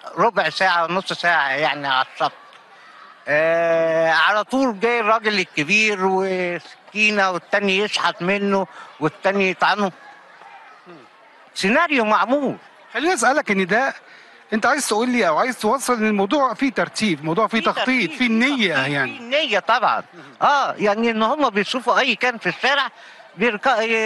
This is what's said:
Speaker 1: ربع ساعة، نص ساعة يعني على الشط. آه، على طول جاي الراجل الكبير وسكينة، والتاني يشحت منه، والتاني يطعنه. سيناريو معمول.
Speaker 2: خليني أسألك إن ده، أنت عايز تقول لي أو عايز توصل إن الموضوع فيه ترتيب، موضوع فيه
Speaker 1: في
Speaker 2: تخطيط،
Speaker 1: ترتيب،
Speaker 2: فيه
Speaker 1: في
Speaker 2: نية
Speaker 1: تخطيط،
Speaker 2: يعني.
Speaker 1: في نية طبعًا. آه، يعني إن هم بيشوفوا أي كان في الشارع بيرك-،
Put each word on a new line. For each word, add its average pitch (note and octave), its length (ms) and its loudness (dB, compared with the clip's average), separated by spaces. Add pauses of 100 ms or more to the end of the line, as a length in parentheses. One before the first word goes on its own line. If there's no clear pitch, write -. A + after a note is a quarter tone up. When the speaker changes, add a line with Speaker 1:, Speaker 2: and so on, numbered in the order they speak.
(160)
Speaker 1:
ربع F3+ 340 0
ساعة، F3 360 0
نص F3+ 260 -4
ساعة E3 360 0
يعني C#3+ 400 -2
على C3 260 2
الشط. - 180 -2 (1000)
آه، E3 800 2
على F3 340 2
طول B3 360 0
جاي A#3 200 0
الراجل G#3+ 380 0
الكبير G3 640 0
وسكينة، F#3+ 1300 -2
والتاني F#3+ 480 -2
يشحت G3 440 -2
منه، G3 440 0 (340)
والتاني F#3+ 500 0
يطعنه. F#3 420 0 (1600)
سيناريو C4+ 500 2
معمول. G#3+ 520 0 (380)
Speaker 2:
خليني D4+ 200 0
أسألك C4 360 0
إن F#3+ 160 0
ده، A#3+ 280 0 (580)
أنت A3 140 0
عايز C4+ 220 0
تقول A3+ 200 0
لي A#3 200 2
أو D#3 100 2
عايز A#3 200 -2
توصل B3 360 0
إن G#3+ 120 0
الموضوع G#3+ 480 0
فيه C4+ 180 -2
ترتيب، E3+ 520 -2
موضوع E3+ 220 0
فيه A3+ 120 -2
Speaker 1:
في D#4 60 -2
Speaker 2:
تخطيط، D4 220 0
Speaker 1:
ترتيب، B3+ 240 0
Speaker 2:
فيه C#4+ 80 -12
Speaker 1:
في B3 100 0
Speaker 2:
نية A3+ 460 0
Speaker 1:
تخطيط، C3+ 140 0
Speaker 2:
يعني. C3+ 300 -4
Speaker 1:
في A#3+ 60 -16
نية B3+ 340 -2
طبعًا. F3+ 440 0 (400)
آه، B3 360 2
يعني G#3 320 0
إن A3 120 -2
هم C4+ 280 0
بيشوفوا G#3 480 0
أي B3 160 2
كان A#3+ 240 -2
في F3+ 100 -6
الشارع C4 400 0 (480)
بيرك-، A3 420 0 (260)